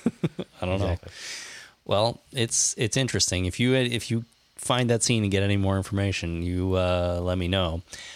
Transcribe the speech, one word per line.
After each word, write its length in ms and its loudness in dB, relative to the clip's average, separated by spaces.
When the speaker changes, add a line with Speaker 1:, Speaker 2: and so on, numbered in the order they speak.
Speaker 1:
<laughs> 560 -6
I 60 -4
don't 80 0
Speaker 2:
Exactly. 340 -2
Speaker 1:
know. 60 -18
Well, 360 0
it's, 460 0
it's 200 0
interesting. 480 0
If 140 -2
you, 140 4
if 380 0
you 140 0
find 360 2
that 100 2
scene 220 2
and 80 2
get 100 4
any 160 2
more 200 2
information, 680 -2
you, 340 0
uh, 460 2
let 160 0
me 80 0
know. 340 0